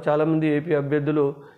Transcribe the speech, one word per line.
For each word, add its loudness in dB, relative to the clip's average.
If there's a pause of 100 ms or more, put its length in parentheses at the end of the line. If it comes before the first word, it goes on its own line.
చాలామంది 2
ఏపీ 0
అభ్యర్థులు 0 (220)